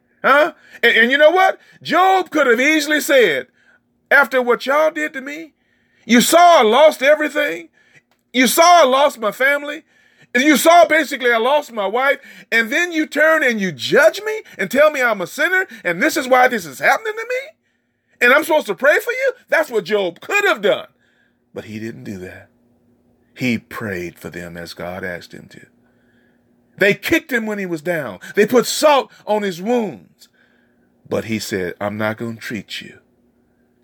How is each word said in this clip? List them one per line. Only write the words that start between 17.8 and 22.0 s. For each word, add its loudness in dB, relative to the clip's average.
And 4
I'm 2
supposed -2
to -6
pray 2
for -8
you?" -2
That's 0
what -4
Job -4
could -2
have 0
done. 0
But -14
he -14
didn't -14